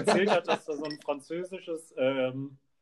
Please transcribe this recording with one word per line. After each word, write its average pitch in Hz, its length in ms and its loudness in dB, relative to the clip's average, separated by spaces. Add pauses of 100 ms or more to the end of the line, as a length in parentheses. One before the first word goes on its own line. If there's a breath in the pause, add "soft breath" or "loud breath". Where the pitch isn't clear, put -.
erzählt 202 240 4
hat, 175 180 2
dass - 180 0
da 151 100 -4
so 147 80 -6
ein 151 180 -6
französisches, 165 920 -6
ähm, 135 640 0 (220)